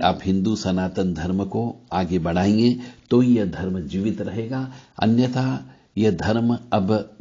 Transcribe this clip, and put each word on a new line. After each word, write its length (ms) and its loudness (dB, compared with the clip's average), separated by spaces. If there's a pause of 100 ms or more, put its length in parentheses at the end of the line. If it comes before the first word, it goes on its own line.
आप 200 2
हिंदू 320 2
सनातन 580 -2
धर्म 300 -2
को 320 -4 (160)
आगे 260 0
बढ़ाएंगे 600 2 (300)
तो 100 6
ही 160 4
यह 80 2
धर्म 360 -4
जीवित 400 -4
रहेगा, 520 -6 (260)
अन्यथा 760 0 (240)
यह 120 4
धर्म 480 0 (140)
अब 480 0